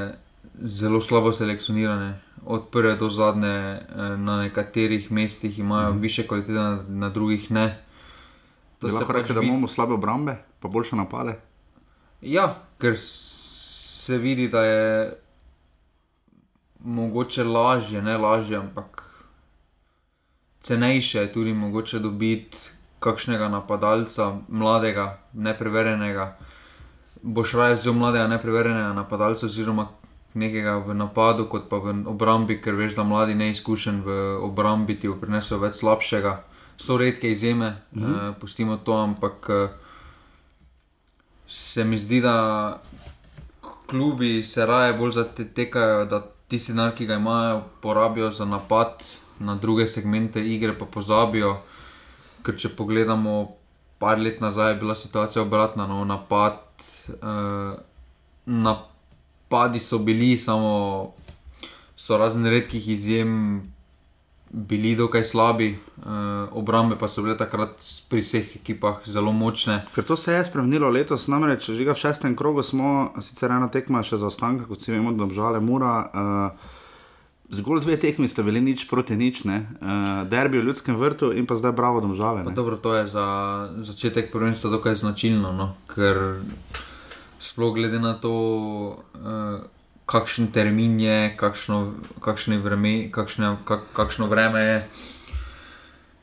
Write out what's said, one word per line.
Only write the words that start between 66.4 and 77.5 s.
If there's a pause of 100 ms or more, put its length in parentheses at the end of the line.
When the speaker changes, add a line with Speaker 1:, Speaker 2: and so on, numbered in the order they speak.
Speaker 1:
obrambe
pa
so
bile
takrat
s-,
pri
vseh
ekipah
zelo
močne.
Speaker 2:
Ker
to
se
je
spremenilo
letos,
namreč,
Žiga,
v
šestem
krogu
smo, (260)
sicer
ena
tekma
še
zaostanka,
kot
vsi
vemo,
Domžale,
Mura, (100)
eh, (800)